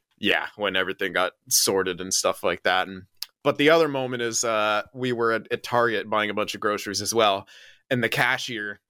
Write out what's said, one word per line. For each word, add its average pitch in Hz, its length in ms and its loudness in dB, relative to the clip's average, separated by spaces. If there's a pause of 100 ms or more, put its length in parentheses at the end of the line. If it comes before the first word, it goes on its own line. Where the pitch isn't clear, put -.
(180)
yeah, 82 380 0
when 98 200 -2
everything 92 380 -2
got 90 200 0 (160)
sorted 92 520 2
and 92 120 -6
stuff - 300 -2
like 87 200 -2
that. 92 240 2
And, 95 160 -14 (400)
but 143 140 0
the 147 120 4
other 165 180 6
moment 127 360 -4
is, 113 200 -4
uh, 107 400 0 (100)
we 127 180 -2
were 117 220 2
at, 113 180 -4
at 120 120 -4
Target 117 460 0
buying 107 200 2
a 101 40 -4
bunch 104 220 -2
of 101 60 -10
groceries 104 400 -2
as 101 120 -4
well. 101 340 2 (440)
And 123 120 0
the 113 60 0
cashier 120 720 -2 (100)